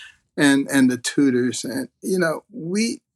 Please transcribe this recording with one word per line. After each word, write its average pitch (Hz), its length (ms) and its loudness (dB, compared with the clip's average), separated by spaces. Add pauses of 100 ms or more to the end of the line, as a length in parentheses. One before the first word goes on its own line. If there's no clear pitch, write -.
(360)
and, 139 340 2
and 131 200 4
the 123 80 -2
tutors. 123 640 0
And, 127 240 -6 (140)
you 190 160 -2
know, 165 340 -2
we 208 480 -4 (160)